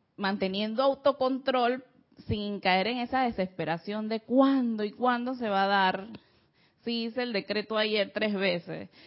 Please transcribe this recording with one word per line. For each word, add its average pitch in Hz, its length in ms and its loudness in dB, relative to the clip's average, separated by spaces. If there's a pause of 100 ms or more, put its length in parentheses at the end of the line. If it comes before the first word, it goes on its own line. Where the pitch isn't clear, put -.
(160)
manteniendo 202 680 -2
autocontrol, 262 1000 2 (440)
sin 208 320 -4
caer 190 280 2
en 247 100 -2
esa 247 240 -2
desesperación 202 880 -4
de 220 100 -2
cuándo 247 640 2
y 208 80 -4
cuándo 240 440 0
se 240 120 -4
va 196 160 2
a 196 40 4
dar. 196 400 2 (760)
Si 233 220 -4
hice 233 180 -4
el 247 80 -4
decreto 208 460 -2
ayer 214 360 0
tres 208 200 0
veces 180 560 -2 (180)